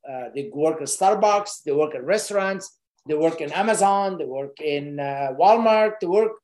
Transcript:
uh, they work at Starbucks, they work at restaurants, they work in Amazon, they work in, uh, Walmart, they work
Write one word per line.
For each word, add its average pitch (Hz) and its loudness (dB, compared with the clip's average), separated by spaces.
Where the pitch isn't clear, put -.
uh, 127 -10
they 139 -10
work 156 0
at 139 -8
Starbucks, 202 2
they 147 -4
work 151 0
at 123 -8
restaurants, 196 -2
they 151 -2
work 160 0
in 143 -6
Amazon, 196 2
they 151 -6
work 139 -8
in, 143 -4
uh, 139 -4
Walmart, 214 4
they 180 -4
work 220 2